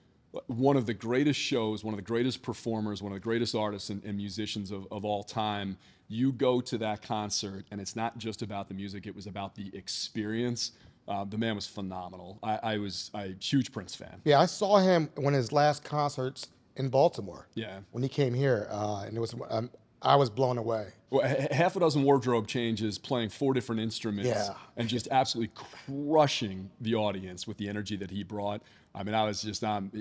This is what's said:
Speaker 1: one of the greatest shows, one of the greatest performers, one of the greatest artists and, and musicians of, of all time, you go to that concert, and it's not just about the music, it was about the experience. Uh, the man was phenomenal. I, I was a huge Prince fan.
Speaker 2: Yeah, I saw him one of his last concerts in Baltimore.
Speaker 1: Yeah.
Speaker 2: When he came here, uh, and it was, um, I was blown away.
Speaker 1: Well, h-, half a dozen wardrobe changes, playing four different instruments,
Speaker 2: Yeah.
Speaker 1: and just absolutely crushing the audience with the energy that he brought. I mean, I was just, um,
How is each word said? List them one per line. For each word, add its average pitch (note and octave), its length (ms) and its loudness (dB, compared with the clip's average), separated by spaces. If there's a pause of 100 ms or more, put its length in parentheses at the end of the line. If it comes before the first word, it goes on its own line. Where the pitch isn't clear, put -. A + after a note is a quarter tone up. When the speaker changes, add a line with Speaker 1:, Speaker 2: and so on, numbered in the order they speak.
(480)
Speaker 1:
one C3 300 4
of A#2+ 80 2
the A2 80 -2
greatest B2 460 2
shows, A2 440 0
one G#2+ 100 -2
of G2+ 40 -4
the G2+ 60 -8
greatest A#2 380 0
performers, G#2+ 600 -4
one G2+ 80 -6
of F#2+ 60 -6
the - 60 -6
greatest A2+ 300 0
artists G#2+ 360 -2
and, G2+ 160 -4
and G#2 100 -4
musicians G2+ 560 -4
of, G2 180 -8
of G#2 140 -6
all G#2 180 -2
time, G2+ 560 -4 (300)
you B2 240 2
go B2+ 300 4
to B2 180 -4
that G#2+ 240 -2
concert, G#2 680 -4
and G2+ 100 -6
it's - 140 -10
not A#2 220 -4
just A2 240 -6
about G2+ 280 -6
the G2+ 40 -8
music, G2 320 -8
it G2+ 80 -8
was G2 140 -12
about G#2 260 -8
the G2 220 -10
experience. G3 960 -2 (380)
Uh, G2+ 160 -2
the G2+ 120 -6
man A2+ 180 2
was G2+ 120 -8
phenomenal. F#2 760 -10
I, A2 220 -2
I A2 140 0
was G2+ 360 -6
a G2 260 -6
huge - 340 2
Prince - 220 -8
fan. - 280 -16
Speaker 2:
Yeah, C#3+ 160 6
I E3+ 60 8
saw G3 320 4
him F3+ 400 6
one C#3+ 160 2
of C#3+ 40 4
his A#2 140 0
last D3 320 4
concerts C#3 640 -4 (300)
in C3+ 120 -2
Baltimore. A#2 640 2
Speaker 1:
Yeah. G2+ 260 -6 (120)
Speaker 2:
When A#2+ 100 -4
he C3+ 80 0
came C3 240 2
here, B2+ 380 2
uh, G#2 340 -2
and G#2+ 100 -8
it A2+ 40 -2
was, A#2 160 -4 (140)
um, A2+ 200 -2 (320)
I C3+ 160 6
was C3+ 120 6
blown B2 280 2
away. A2 300 -2 (240)
Speaker 1:
Well, C3 140 4
h-, C3+ 260 2
half E3+ 260 4
a - 20 -2
dozen D3 240 4
wardrobe B2 440 6
changes, A2 500 0
playing A#2 320 0
four C3+ 240 2
different A#2 260 0
instruments, A2 500 -2
Speaker 2:
Yeah. G#2 200 0 (260)
Speaker 1:
and A#2 140 0
just A#2 220 -2
absolutely B2 420 2 (340)
crushing C#3 800 2 (120)
the A2+ 140 2
audience F#2+ 520 -2
with G#2+ 100 -8
the G2+ 120 -4
energy G#2 280 -4
that F#2 140 -8
he G2 120 -4
brought. G#2 380 -4 (340)
I G2+ 80 -6
mean, G#2 120 0
I A2 80 6
was G#2 180 0
just, G#2 220 -4
um, G#2 380 -2